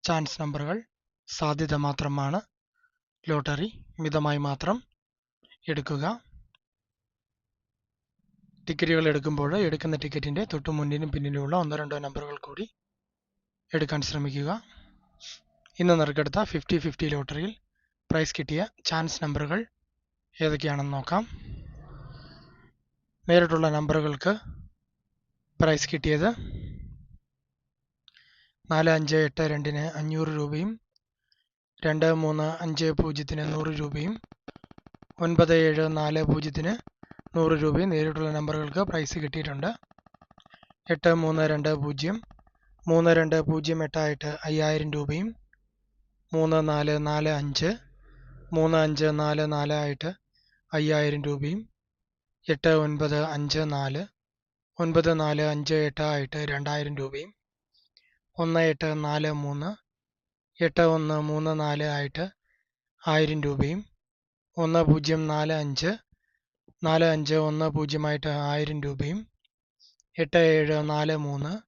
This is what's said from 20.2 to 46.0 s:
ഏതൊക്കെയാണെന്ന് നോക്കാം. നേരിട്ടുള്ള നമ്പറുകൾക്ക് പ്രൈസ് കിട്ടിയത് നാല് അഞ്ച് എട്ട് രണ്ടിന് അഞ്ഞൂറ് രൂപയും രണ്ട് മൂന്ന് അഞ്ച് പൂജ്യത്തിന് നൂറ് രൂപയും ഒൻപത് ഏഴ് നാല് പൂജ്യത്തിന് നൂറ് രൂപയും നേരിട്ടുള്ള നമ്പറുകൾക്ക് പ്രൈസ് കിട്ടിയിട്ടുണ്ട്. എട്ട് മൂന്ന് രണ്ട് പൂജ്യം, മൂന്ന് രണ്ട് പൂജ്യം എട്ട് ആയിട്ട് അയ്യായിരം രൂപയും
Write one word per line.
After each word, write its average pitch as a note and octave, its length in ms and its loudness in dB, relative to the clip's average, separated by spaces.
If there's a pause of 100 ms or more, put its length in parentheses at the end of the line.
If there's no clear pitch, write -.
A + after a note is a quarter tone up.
ഏതൊക്കെയാണെന്ന് D3 560 -2
നോക്കാം. D3+ 300 -2 (2000)
നേരിട്ടുള്ള E3 420 6
നമ്പറുകൾക്ക് D3+ 640 0 (1300)
പ്രൈസ് D#3 320 2
കിട്ടിയത് D3+ 360 0 (2500)
നാല് D#3+ 260 4
അഞ്ച് D#3 220 2 (100)
എട്ട് D3+ 240 -2
രണ്ടിന് D3 340 -4 (140)
അഞ്ഞൂറ് D#3 380 -2
രൂപയും D3+ 320 -2 (1120)
രണ്ട് D#3 240 4 (160)
മൂന്ന് D#3 240 0 (160)
അഞ്ച് D#3+ 260 0 (100)
പൂജ്യത്തിന് D3+ 540 -2
നൂറ് D#3 260 -2
രൂപയും D3+ 340 -4 (1080)
ഒൻപത് E3+ 340 4 (100)
ഏഴ് D#3 240 4 (100)
നാല് D#3 260 0
പൂജ്യത്തിന് D#3 500 0 (600)
നൂറ് D#3+ 300 4
രൂപയും D#3+ 260 2
നേരിട്ടുള്ള D#3 420 0
നമ്പറുകൾക്ക് D3+ 580 -2
പ്രൈസ് D#3 340 -4
കിട്ടിയിട്ടുണ്ട്. D3+ 460 -4 (1160)
എട്ട് E3 260 4 (100)
മൂന്ന് D#3+ 300 2
രണ്ട് D3+ 180 0 (120)
പൂജ്യം, D3 360 -4 (640)
മൂന്ന് E3 340 6
രണ്ട് D#3+ 180 2 (120)
പൂജ്യം D#3+ 340 0
എട്ട് D3+ 200 -4
ആയിട്ട് D3+ 280 -4 (140)
അയ്യായിരം D#3 520 0
രൂപയും D3+ 300 -2 (1040)